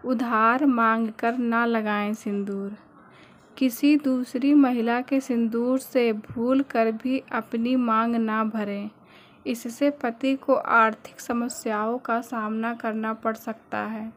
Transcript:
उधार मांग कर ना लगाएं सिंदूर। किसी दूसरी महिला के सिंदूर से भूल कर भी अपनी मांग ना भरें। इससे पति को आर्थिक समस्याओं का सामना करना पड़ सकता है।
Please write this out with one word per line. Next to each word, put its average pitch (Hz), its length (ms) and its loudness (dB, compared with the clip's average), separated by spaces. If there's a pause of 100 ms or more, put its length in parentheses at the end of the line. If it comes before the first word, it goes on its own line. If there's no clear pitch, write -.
उधार 233 600 2
मांग 226 440 2
कर 233 280 -2
ना 233 280 2
लगाएं 214 480 0
सिंदूर। 202 600 -6 (800)
किसी 285 400 4
दूसरी 262 580 0
महिला 247 460 4
के 269 200 0
सिंदूर 233 580 0
से 240 360 0
भूल 247 480 0
कर 226 320 2
भी 254 280 -2 (100)
अपनी 233 440 -2
मांग 233 400 2
ना 220 280 0
भरें। 208 460 -4 (560)
इससे 247 480 -2
पति 269 420 -2
को 269 180 0
आर्थिक - 680 0
समस्याओं 233 800 -4
का 240 240 -2
सामना 226 520 -6
करना 220 400 -4
पड़ 220 220 -4
सकता 220 480 -8
है। 220 320 -10